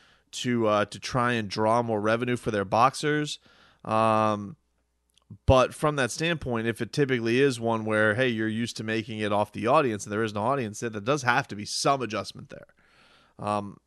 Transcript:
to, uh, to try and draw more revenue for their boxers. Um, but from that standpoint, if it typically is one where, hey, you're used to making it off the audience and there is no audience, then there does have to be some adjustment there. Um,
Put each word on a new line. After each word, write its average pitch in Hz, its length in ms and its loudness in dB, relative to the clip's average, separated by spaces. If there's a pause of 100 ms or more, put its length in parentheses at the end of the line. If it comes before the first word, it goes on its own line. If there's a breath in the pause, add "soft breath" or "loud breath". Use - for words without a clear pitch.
(320 soft breath)
to, 120 340 0
uh, 104 200 4
to 104 140 -10
try 123 340 0
and 110 140 -2
draw 110 360 2
more 113 180 -2
revenue 117 340 0
for 120 140 -6
their 101 160 0
boxers. 143 720 2 (480 soft breath)
Um, 110 720 2 (920)
but 127 280 6
from 151 220 -2
that 127 160 0
standpoint, 131 560 -2
if 117 140 -2
it 107 100 -4
typically 127 480 2
is 135 200 2
one 113 260 -2
where, 107 300 4
hey, 131 140 2
you're 110 180 -2
used 113 300 -4
to 113 60 -8
making 110 360 -4
it 104 120 -2
off 104 200 0
the 104 160 -4
audience 127 360 2
and 104 80 -12
there 107 120 -2
is 107 100 -4
no 104 80 -4
audience, 117 380 -4
then 117 120 -6
there 107 100 -8
does 135 200 -2
have 120 280 2
to 104 60 -10
be 104 100 -10
some 139 360 -2
adjustment 107 480 -8
there. - 180 -20 (720 soft breath)
Um, 101 480 -4